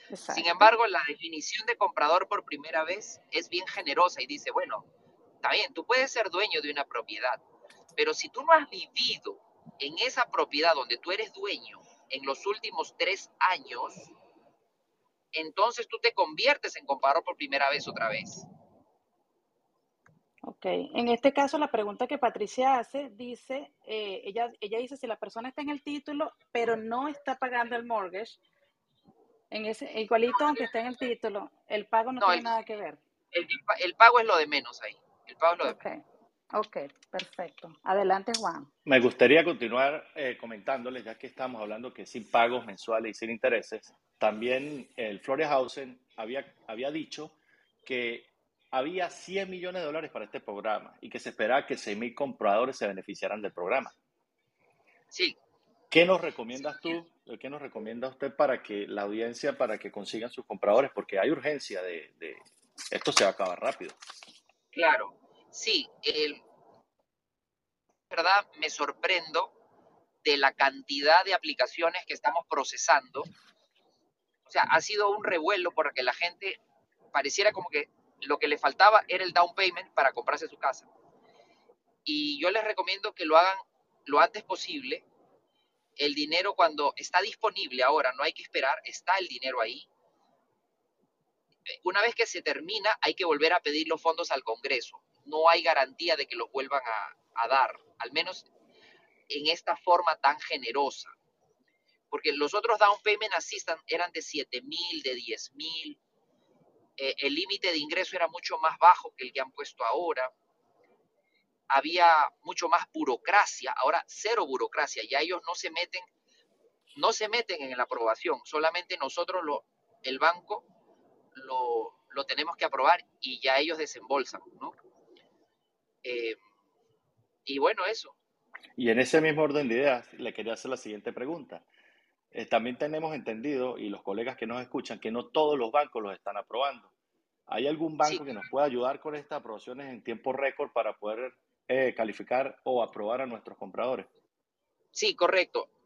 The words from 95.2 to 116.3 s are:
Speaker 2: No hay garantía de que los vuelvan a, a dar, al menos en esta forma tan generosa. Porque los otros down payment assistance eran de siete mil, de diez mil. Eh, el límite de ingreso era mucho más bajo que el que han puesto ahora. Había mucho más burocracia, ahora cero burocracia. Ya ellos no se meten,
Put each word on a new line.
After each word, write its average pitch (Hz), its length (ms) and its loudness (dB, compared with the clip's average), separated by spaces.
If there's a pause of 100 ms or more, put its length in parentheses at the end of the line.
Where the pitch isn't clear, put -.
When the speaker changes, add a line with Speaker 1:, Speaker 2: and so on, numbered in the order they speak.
Speaker 2:
No 156 220 4
hay 170 140 6
garantía 160 540 2
de 139 100 -4
que 123 100 -10
los 117 140 -6
vuelvan 135 340 -2
a, 110 600 -6
a 113 40 0
dar, 127 300 2 (200)
al 127 140 -10
menos 170 340 -4 (800)
en 143 180 -6
esta - 300 0
forma 175 400 4
tan 151 240 2
generosa. 135 720 -4 (1000)
Porque 147 240 -2
los 143 220 -2
otros 208 240 2
down 208 260 8
payment 208 300 0
assistance 165 520 -6
eran 175 260 -2
de 160 100 -8
siete 131 400 -8
mil, 165 400 -10
de 131 120 -4
diez 123 400 -10
mil. 156 440 -12 (1000)
Eh, 135 220 -4
el 139 160 -2
límite 190 360 -2
de 160 80 -2
ingreso 165 380 -4
era 170 120 2
mucho 175 300 -8
más 156 200 0
bajo 160 380 8
que 131 80 -8
el 127 80 -10
que 135 80 -4
han 131 120 -6
puesto 143 320 -8
ahora. 131 460 -2 (1400)
Había 160 380 4 (360)
mucho 170 260 -6
más 170 240 4
burocracia, 170 800 0
ahora 151 340 2
cero 226 400 -2
burocracia. 131 640 -4
Ya 131 120 0
ellos 170 260 -2
no 170 80 -6
se 175 160 -8
meten, 175 320 -8 (920)